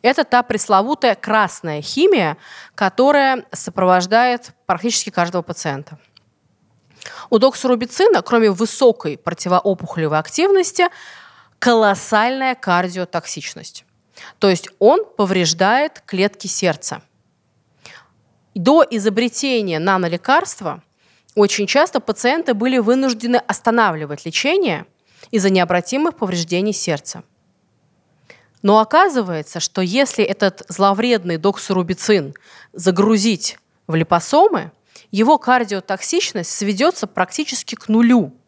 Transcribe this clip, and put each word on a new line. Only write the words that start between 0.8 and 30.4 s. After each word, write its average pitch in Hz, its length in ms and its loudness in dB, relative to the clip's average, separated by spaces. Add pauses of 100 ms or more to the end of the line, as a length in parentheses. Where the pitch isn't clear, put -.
красная 190 680 -4
химия, 247 560 0 (360)
которая 262 760 2
сопровождает 190 1000 0 (120)
практически 202 440 -4
каждого 175 320 -2
пациента. 151 580 -10 (1300)
У 233 80 4
доксорубицина, 262 840 2
кроме 226 280 2
высокой 196 680 0
противоопухолевой 170 1000 -2
активности, 359 680 0 (720)
колоссальная 233 960 2
кардиотоксичность. 180 1300 -6 (540)
То 202 120 2
есть 180 200 -2 (100)
он 233 240 4
повреждает 190 1000 0
клетки 196 420 -4
сердца. - 540 -4 (1500)
До 269 340 4
изобретения 214 920 -2
нанолекарства 180 1000 -2 (540)
очень 202 320 2
часто 269 320 0
пациенты 262 540 -2
были 247 240 0
вынуждены 240 580 0
останавливать 190 880 -2
лечение 269 640 -2 (440)
из-за 196 200 0
необратимых 185 680 0
повреждений 180 560 -4
сердца. - 520 -6 (1400)
Но 208 180 4
оказывается, 220 800 0
что - 220 -4
если 220 420 0
этот 196 440 -2